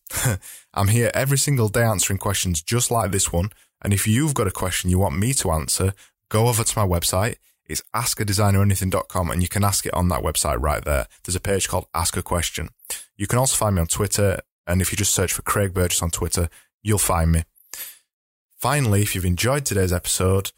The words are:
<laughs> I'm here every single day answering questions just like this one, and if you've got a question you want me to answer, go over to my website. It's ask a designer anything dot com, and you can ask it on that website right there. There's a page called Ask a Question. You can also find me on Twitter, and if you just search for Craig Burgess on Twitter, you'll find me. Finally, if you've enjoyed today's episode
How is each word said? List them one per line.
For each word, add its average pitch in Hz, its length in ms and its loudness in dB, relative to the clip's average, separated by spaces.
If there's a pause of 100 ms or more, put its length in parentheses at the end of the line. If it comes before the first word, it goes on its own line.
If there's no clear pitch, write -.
(340)
<laughs> - 400 -14
I'm 98 140 2
here 117 260 2
every 135 240 2
single 120 320 2
day 117 120 2
answering 101 360 0
questions 92 420 -2
just 120 300 -2
like 110 200 0
this 95 220 -2
one, 87 160 0 (320)
and 101 140 0
if 95 120 0
you've 135 280 2
got 110 120 0
a 95 40 0
question 92 400 -2
you 90 80 4
want 90 200 0
me 117 140 0
to - 180 0
answer, 80 440 0 (340)
go 113 200 2
over 113 140 0
to - 160 -2
my 104 80 2
website. 92 500 0 (280)
It's - 180 -6 (120)
ask 117 260 -2
a 107 60 0
designer 101 340 4
anything 95 300 2
dot - 180 -2
com, 90 220 -2
and 85 100 -2
you 90 80 0
can 101 160 0
ask 98 220 0
it - 80 -6
on 90 140 2
that 71 140 0
website 73 380 -2
right 71 240 -2
there. 71 220 0 (180)
There's 90 120 -4
a - 40 -2
page 98 280 -2
called 92 260 -4
Ask 82 240 -2
a 90 40 -4
Question. - 460 -4 (480)
You 101 100 -6
can 120 120 0
also 131 180 0
find 104 200 0
me 85 40 2
on 82 60 0
Twitter, 101 540 0 (260)
and 90 160 2
if - 100 -2
you - 40 -4
just - 180 0
search 92 180 0
for - 80 -6
Craig 101 320 0
Burgess 90 300 0
on 87 80 -2
Twitter, 87 400 -2 (320)
you'll 104 160 0
find 82 340 2
me. 82 120 2 (1120)
Finally, 120 420 2
if 104 140 0
you've 92 100 -2
enjoyed 113 400 0
today's 95 280 0
episode 95 640 0